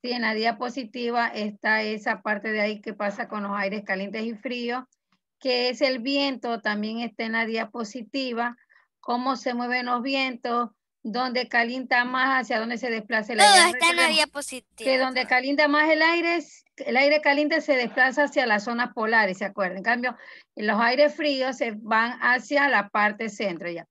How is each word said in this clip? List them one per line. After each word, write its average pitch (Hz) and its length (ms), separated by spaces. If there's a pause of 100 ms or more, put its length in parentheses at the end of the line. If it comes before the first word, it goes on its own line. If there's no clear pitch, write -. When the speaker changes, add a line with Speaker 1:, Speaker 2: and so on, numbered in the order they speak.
Speaker 1:
Sí, 247 100
en 240 100
la 220 100
diapositiva 233 920
está 214 560
esa 214 400
parte 214 280
de 214 100
ahí 214 200
que 220 140
pasa 202 320
con 208 160
los 202 120
aires 202 300
calientes 202 380
y 226 100
fríos, 240 500 (560)
que 247 300
es 247 120
el 262 180
viento, 262 600
también 214 420
está 233 240
en 226 80
la 226 120
diapositiva, 240 1120 (420)
cómo 247 360
se 254 180
mueven 247 320
los 247 160
vientos, 247 680 (320)
dónde 247 440
calienta 247 580
más, 254 360
hacia 240 180
dónde 233 200
se 254 100
desplaza 220 440
el 214 60
Speaker 2:
Todo 403 80
Speaker 1:
aire. 359 220
Speaker 2:
está 330 220
en 339 40
la 349 120
Speaker 1:
Recordemos 311 80
Speaker 2:
diapositiva, 277 760
Speaker 1:
que 262 80
donde 262 220
Speaker 2:
todo. - 80
Speaker 1:
calienta 277 380
más 302 240
el 311 100
aire, 339 360
es, - 260 (140)
el 247 200
aire 294 240
caliente 294 400
se 285 140
desplaza 254 480
hacia 269 240
las 208 160
zonas 240 320
polares, 220 420
¿se 202 80
acuerdan? 196 320
En 190 60
cambio, 240 340 (380)
los 208 260
aires 269 340
fríos 269 420
se 233 200
van 226 440
hacia 277 480
la 202 200
parte 208 400
centro 175 400
ya. 170 200